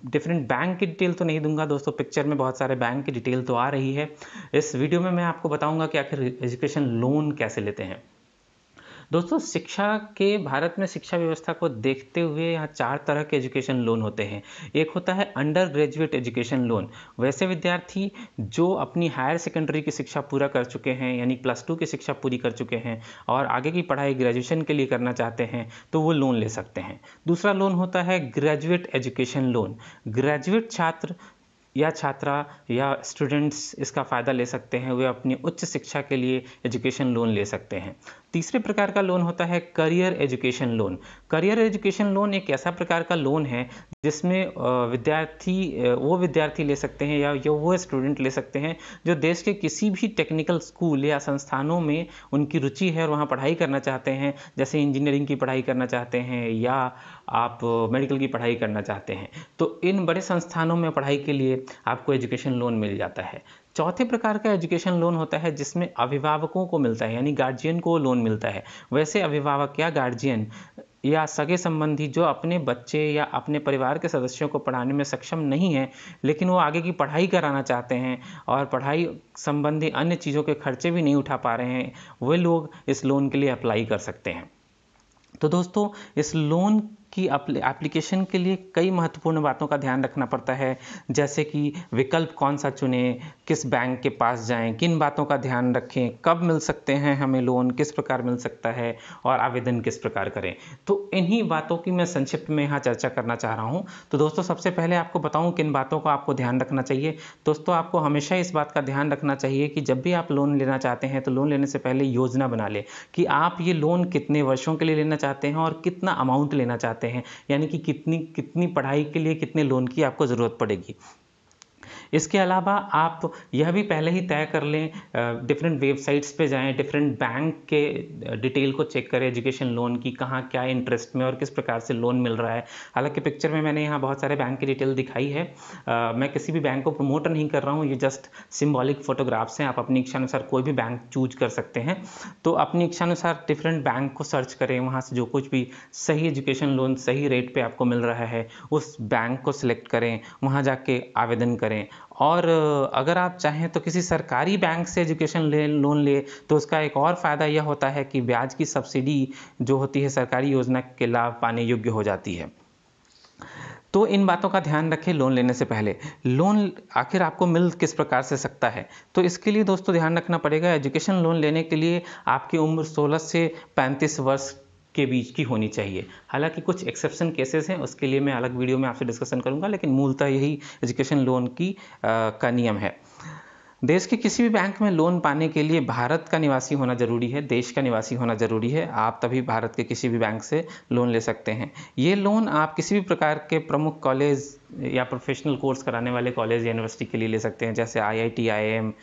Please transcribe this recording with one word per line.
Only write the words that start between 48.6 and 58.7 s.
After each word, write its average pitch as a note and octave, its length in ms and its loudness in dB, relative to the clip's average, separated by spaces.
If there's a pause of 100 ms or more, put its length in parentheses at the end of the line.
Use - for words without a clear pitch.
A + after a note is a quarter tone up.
जो E3+ 100 2
देश D#3+ 260 2
के G#3 120 0
किसी G3+ 360 -2
भी G3 180 0
टेक्निकल D#3+ 520 0
स्कूल D3 460 0
या D3 140 2
संस्थानों C#3 600 -2
में D#3+ 260 -2 (240)
उनकी D3 280 2
रुचि C#3 300 0
है E3 140 0
और D#3+ 60 2
वहाँ D3+ 160 0
पढ़ाई C3+ 300 0
करना C#3 240 0
चाहते C3 320 -2
हैं, C#3 240 -2 (220)
जैसे C3+ 240 2
इंजीनियरिंग C#3+ 460 2
की C#3 80 0
पढ़ाई C3 260 0
करना B2+ 240 0
चाहते B2 320 -2
हैं B2 320 -2
या B2 460 0 (340)
आप A#2+ 300 0 (320)
मेडिकल C3+ 280 0
की C3+ 80 0
पढ़ाई A#2+ 280 0
करना G#2+ 260 -2